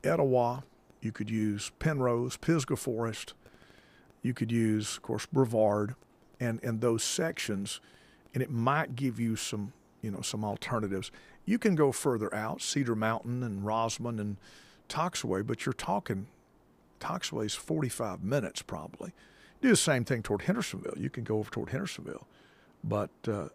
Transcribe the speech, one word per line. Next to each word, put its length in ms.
Etowah. 600
You 100
could 180
use 520
Penrose, 560
Pisgah 400
Forest. 580
You 100
could 200
use, 440
of 60
course, 240
Brevard, 720
and, 240
and 180
those 220
sections, 800
and 80
it 100
might 440
give 240
you 160
some, 380
you 120
know, 80
some 240
alternatives. 680
You 140
can 160
go 160
further 420
out, 300
Cedar 320
Mountain 480
and 240
Rosamond 540
and 160
Toxaway, 560
but 220
you're 60
talking, 560
Toxaway's 560
forty-five 680
minutes 400
probably. 500
Do 100
the 60
same 280
thing 180
toward 200
Hendersonville. 540
You 140
can 140
go 140
over 120
toward 200
Hendersonville, 580
but, 260
uh, 280